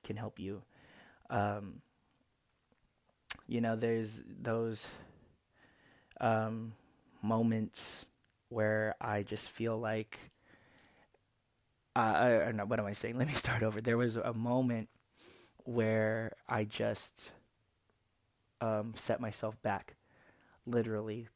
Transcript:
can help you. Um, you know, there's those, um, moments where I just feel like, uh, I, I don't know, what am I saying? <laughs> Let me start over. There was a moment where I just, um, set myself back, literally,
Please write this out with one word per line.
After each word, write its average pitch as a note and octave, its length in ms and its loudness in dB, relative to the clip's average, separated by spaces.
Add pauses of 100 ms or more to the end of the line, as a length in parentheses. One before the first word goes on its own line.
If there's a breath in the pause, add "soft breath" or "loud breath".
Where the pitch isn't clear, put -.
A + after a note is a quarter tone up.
can G#2+ 140 -6
help G#2+ 220 -8
you. G2 240 -6 (640 loud breath)
Um, G2+ 520 -2 (1700)
you A#2 140 -2
know, A2+ 160 0
there's A2+ 500 0
those, A2+ 640 -4 (1300 loud breath)
um, A2 540 0 (480 soft breath)
moments A2+ 840 0 (420)
where G#2+ 520 2
I G#2 220 0
just - 260 -4
feel A2+ 300 -2
like, A2 400 -4 (1800 soft breath)
uh, - 20 4
I, A2+ 360 6
I A2+ 120 8
don't A2+ 100 0
know, G#2 100 0
what A2 140 2
am G#2 60 0
I G2+ 60 -4
saying? A2+ 240 -2
<laughs> - 20 0
Let B2+ 100 2
me D3 60 -2
start A#2 280 2
over. G#2+ 180 2
There A#2 160 2
was A#2+ 200 2
a - 180 -2
moment A#2+ 540 0 (760 loud breath)
where A2 680 2 (160)
I A2 160 0
just, - 680 -4 (1300)
um, A2 360 0
set A2 240 0
myself A2 420 -4
back, G2+ 340 -2 (680 soft breath)
literally, A2 680 0